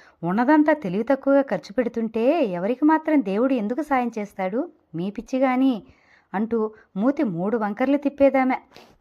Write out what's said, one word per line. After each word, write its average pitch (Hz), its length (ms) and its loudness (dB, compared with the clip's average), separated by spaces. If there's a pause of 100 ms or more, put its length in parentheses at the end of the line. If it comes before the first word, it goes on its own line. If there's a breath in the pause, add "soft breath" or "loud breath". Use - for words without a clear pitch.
(240 loud breath)
ఉన్నదంతా 277 500 4
తెలివి 208 300 -2
తక్కువగా 277 380 2
ఖర్చు 208 320 -6
పెడుతుంటే 233 720 0
ఎవరికి 208 420 -2
మాత్రం 311 360 2
దేవుడు 214 320 0
ఎందుకు 247 280 -2
సాయం 254 360 -2
చేస్తాడు? 208 520 -6 (260)
మీ 180 140 -4
పిచ్చి 233 300 -6
గాని 254 440 2 (500 soft breath)
అంటూ 220 380 -2 (260 loud breath)
మూతి 285 260 0
మూడు 196 340 -2
వంకర్లు 220 400 0
తిప్పేదామె. 269 600 2 (440 loud breath)